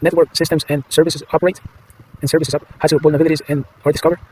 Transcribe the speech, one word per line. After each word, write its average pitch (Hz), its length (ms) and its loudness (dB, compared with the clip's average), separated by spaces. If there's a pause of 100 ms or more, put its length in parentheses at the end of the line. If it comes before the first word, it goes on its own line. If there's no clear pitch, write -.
network 160 340 0
systems 160 320 -2
and 143 200 -4
services 165 340 0 (100)
operate, 170 280 0 (600)
and 139 100 -4
services 160 240 0
up, 147 120 -6 (120)
how 156 100 2
to 151 100 2
vulnerabilities 156 500 2
and, 143 160 -4 (200)
or 147 80 2
discover, 165 260 0 (140)